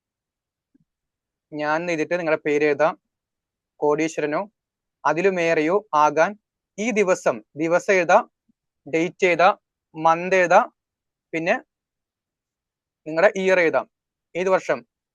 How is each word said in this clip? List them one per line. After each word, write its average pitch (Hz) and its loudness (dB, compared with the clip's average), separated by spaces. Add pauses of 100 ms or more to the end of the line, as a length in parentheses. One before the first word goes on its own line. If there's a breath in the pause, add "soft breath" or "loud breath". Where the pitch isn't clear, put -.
(1500)
ഞാൻ 151 -4
എഴുതിയിട്ട് 165 -2
നിങ്ങളുടെ 156 -2
പേര് 147 0
എഴുതാ. 151 0 (840)
കോടീശ്വരനോ 151 -2 (640)
അതിലുമേറെയോ 165 0
ആകാൻ 151 2 (480)
ഈ 220 -4
ദിവസം, 180 0 (140)
ദിവസം 165 -2
എഴുതാ, 185 2 (680)
ഡേറ്റ് 165 -2
എഴുതാ, 175 2 (380)
മന്ത് 165 0
എഴുതാ, 180 4 (600)
പിന്നെ 170 -2 (1500)
നിങ്ങളുടെ 165 2
ഇയർ 185 2
എഴുതാം. 139 0 (460)
ഏത് 185 -2
വർഷം, 170 0 (360)